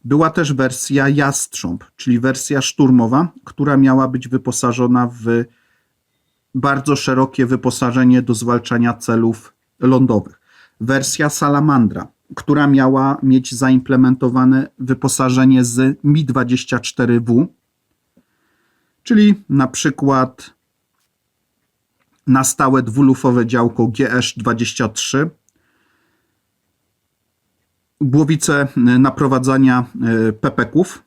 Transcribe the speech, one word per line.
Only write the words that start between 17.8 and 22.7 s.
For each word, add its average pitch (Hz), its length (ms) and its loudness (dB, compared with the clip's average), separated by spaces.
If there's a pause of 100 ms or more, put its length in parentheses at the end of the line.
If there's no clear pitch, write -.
czyli 208 460 4
na 139 180 2
przykład 135 840 -2 (1700)
na 131 160 4
stałe 131 400 0